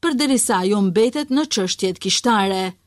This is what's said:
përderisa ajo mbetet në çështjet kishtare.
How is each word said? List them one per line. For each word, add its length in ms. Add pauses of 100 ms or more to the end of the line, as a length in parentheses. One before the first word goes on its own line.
përderisa 600
ajo 240
mbetet 420
në 140 (100)
çështjet 480
kishtare. 600 (220)